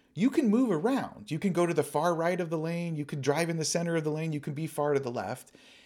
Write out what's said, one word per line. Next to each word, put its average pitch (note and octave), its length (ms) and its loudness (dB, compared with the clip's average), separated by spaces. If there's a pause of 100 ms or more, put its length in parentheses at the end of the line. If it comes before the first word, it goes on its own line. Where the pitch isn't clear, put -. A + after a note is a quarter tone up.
(160)
you G#3 140 4
can C#4+ 180 4
move A3+ 240 4
around. F#3 580 0
You D#3 80 -2
can F3 140 0
go E3+ 140 4
to E3+ 80 0
the D3+ 100 2
far D#3+ 320 2
right E3+ 240 0
of E3+ 100 -2
the E3 80 -2
lane. E3+ 380 -4
You D3 80 -4
can D3 160 -6
drive C#3+ 300 2
in E3 80 0
the D#3+ 80 -2
center E3+ 320 0
of D#3 80 -2
the D#3 40 0
lane. D#3 220 -2
You D3+ 80 -2
can D3 140 -6
be D3+ 140 -4
far D3 260 0
to C3+ 80 2
the B2 100 -4
left. A#2 400 -6 (340)